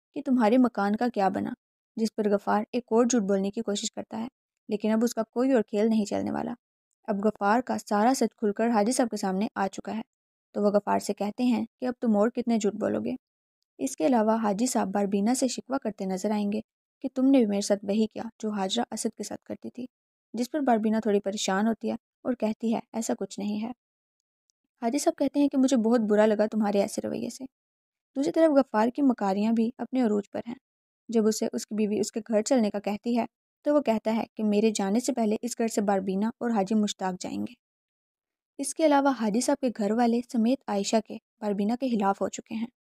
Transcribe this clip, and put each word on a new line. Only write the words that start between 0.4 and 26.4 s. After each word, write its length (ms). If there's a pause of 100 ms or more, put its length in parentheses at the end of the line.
मकान 360
का 140
क्या 220
बना, 220 (440)
जिस 140
पर 180
गफ़ार 440
एक 200
और 140
झूठ 160
बोलने 280
की 120
कोशिश 280
करता 260
है, 100 (420)
लेकिन 240
अब 100
उसका 220
कोई 280
और 100
खेल 260
नहीं 160
चलने 260
वाला। 240 (520)
अब 140
गफ़ार 420
का 160
सारा 360
सच 180
खुलकर 380
हाजी 200
साहब 180
के 80
सामने 400
आ 120
चुका 220
है, 120 (520)
तो 60
वह 100
गफ़ार 300
से 140
कहते 300
हैं 260
कि 140
अब 160
तुम 160
और 140
कितने 260
झूठ 200
बोलोगे। 380 (640)
इसके 260
अलावा 320
हाजी 300
साहब 240
बारबीना 440
से 140
शिकवा 300
करते 280
नजर 260
आएंगे 300 (400)
कि 60
तुमने 300
भी 80
मेरे 160
साथ 220
वही 220
किया 220 (120)
जो 100
हाजरा 400
असद 200
के 140
साथ 200
करती 260
थी, 160 (460)
जिस 140
पर 160
बारबीना 380
थोड़ी 200
परेशान 460
होती 200
है 100 (280)
और 120
कहती 340
है, 100 (140)
"ऐसा 200
कुछ 240
नहीं 200
है।" 140 (1080)
हाजी 180
साहब 160
कहते 240
हैं 100
कि 80
"मुझे 200
बहुत 260
बुरा 220
लगा 220